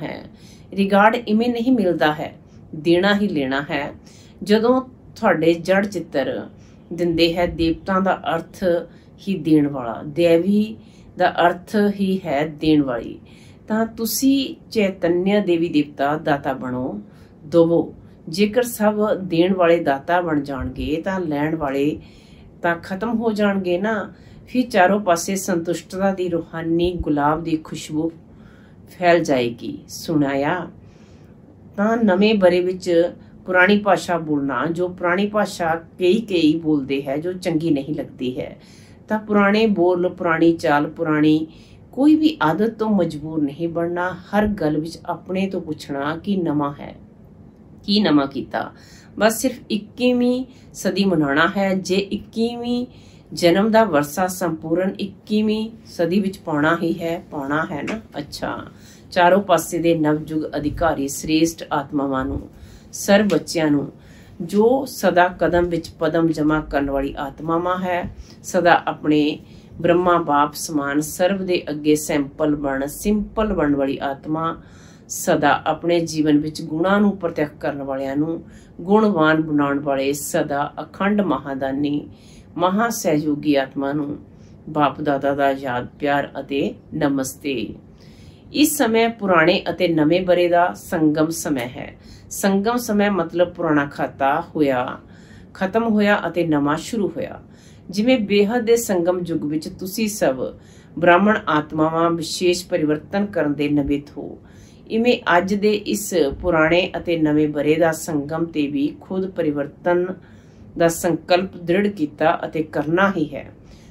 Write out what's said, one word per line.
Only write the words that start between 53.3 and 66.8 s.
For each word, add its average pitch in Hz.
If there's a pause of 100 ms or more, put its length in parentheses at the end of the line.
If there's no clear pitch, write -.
ਜਨਮ 175
ਦਾ 220
ਵਰਸਾ 160
ਸੰਪੂਰਨ 180
ਇੱਕੀਵੀਂ 214 (160)
ਸਦੀ 175
ਵਿੱਚ 185
ਪਾਉਣਾ 160
ਹੀ 165
ਹੈ, 170
ਪਾਉਣਾ 147
ਹੈ 143
ਨਾ। 220 (180)
ਅੱਛਾ, 123 (440)
ਚਾਰੋਂ 185
ਪਾਸੇ 170
ਦੇ 165
ਨਵਯੁਗ 156 (140)
ਅਧਿਕਾਰੀ 147
ਸ੍ਰੇਸ਼ਟ 160
ਆਤਮਾਵਾਂ 139
ਨੂੰ, - (440)
ਸਰਬ 202
ਬੱਚਿਆਂ 156
ਨੂੰ, 143 (500)
ਜੋ 226
ਸਦਾ 180
ਕਦਮ 175
ਵਿੱਚ 170
ਪਦਮ 165
ਜਮਾ 156
ਕਰਨ 143